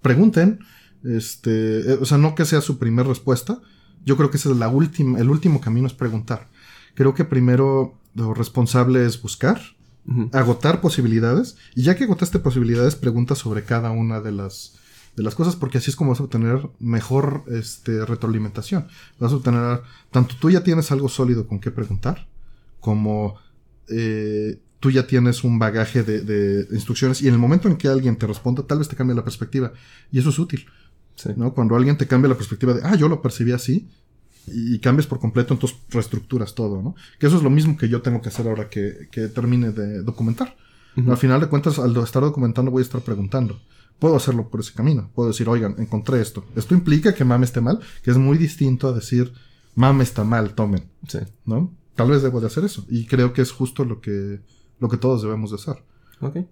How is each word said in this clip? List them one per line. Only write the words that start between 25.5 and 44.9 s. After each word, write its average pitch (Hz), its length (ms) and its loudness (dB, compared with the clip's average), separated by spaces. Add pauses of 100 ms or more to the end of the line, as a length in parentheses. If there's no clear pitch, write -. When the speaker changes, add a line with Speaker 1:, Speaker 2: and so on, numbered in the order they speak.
Speaker 1:
bagaje 110 440 0
de, 107 180 -2
de 101 540 0
instrucciones, 127 480 -2
y 139 60 4
en 123 60 6
el 117 60 4
momento 160 280 4
en 175 80 4
que - 120 0
alguien 131 280 2
te 110 100 -2
responda, 123 400 -4
tal 147 120 0
vez 147 100 -2
te 123 80 -12
cambie 123 200 0
la 113 80 -2
perspectiva, 120 480 -4 (400)
y 135 60 2
eso 131 100 2
es 147 100 0
útil, 160 280 -4 (500)
Speaker 2:
Sí. - 200 -8
Speaker 1:
¿no? 120 180 -2
Cuando 117 220 2
alguien 135 200 4
te 143 100 -2
cambia 135 220 4
la 131 80 2
perspectiva 120 380 -2
de, 117 100 -4
"Ah, 190 120 2
yo 151 120 4
lo 147 140 0
percibí 120 300 0
así", 127 360 -2 (580)
y, 117 280 -4
y 107 60 -4
cambias 139 260 2
por 127 140 -6
completo, 120 340 0
entonces 127 240 -4 (100)
reestructuras 113 640 -4
todo, 104 280 -4
¿no? 139 140 -8 (220)
Que 147 100 2
eso 165 80 6
es 165 60 4
lo 143 80 2
mismo 151 280 4
que 117 100 0
yo 120 140 -2
tengo 120 180 -2
que 113 80 -8
hacer 113 200 -6
ahora 107 200 -4
que, 101 420 -8
que 110 180 -6
termine 120 420 0
de 104 320 -6
documentar. 113 520 -4 (420)
Speaker 2:
Ujú. 127 140 2
Speaker 1:
Al 123 60 4
final 131 240 4
de 165 60 0
cuentas, 147 320 0
al 123 200 2
estar 117 220 0
documentando, 131 500 0
voy 127 120 0
a - 20 2
estar 127 160 -8
preguntando. 110 580 -4 (400)
Puedo 160 180 4
hacerlo 117 340 -2
por 110 100 -6
ese - 140 -10
camino. 117 400 0